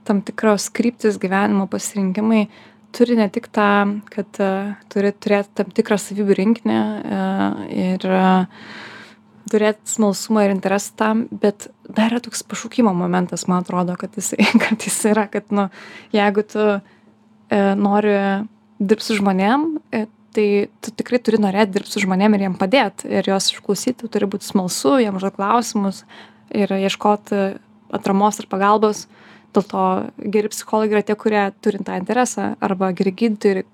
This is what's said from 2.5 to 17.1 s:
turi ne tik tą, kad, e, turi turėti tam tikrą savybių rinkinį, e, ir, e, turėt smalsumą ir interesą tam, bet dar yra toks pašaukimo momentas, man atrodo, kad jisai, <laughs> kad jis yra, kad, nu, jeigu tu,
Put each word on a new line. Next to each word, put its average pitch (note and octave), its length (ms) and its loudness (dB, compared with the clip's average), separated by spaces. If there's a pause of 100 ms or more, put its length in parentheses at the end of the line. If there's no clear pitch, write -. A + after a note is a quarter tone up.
turi A#3+ 280 2
ne A3 120 2
tik - 200 -6
tą, G3+ 520 2 (100)
kad, G3+ 240 -8
e, G3 420 -2 (120)
turi G3+ 260 0
turėti G3+ 420 -2
tam F#3 160 -4
tikrą - 240 0
savybių G3 400 0
rinkinį, A3 420 2
e, G#3+ 420 -4 (580)
ir, F#3 260 -2
e, F#3 280 4 (1120)
turėt G#3+ 420 2
smalsumą G#3 560 2
ir G3+ 80 2
interesą G3 440 -2
tam, A3 320 0
bet G3+ 420 -2 (180)
dar A3+ 240 0
yra A#3+ 80 -2
toks - 240 -12
pašaukimo A3+ 500 0
momentas, F3+ 540 -2
man F3+ 160 2
atrodo, F3+ 320 -2
kad - 200 -10
jisai, - 360 0
<laughs> G#3+ 120 4
kad - 200 -2
jis - 140 -4 (100)
yra, G#3 240 2
kad, G#3 160 -6
nu, G3+ 220 0 (420)
jeigu G#3 320 2
tu, G#3+ 220 -2 (840)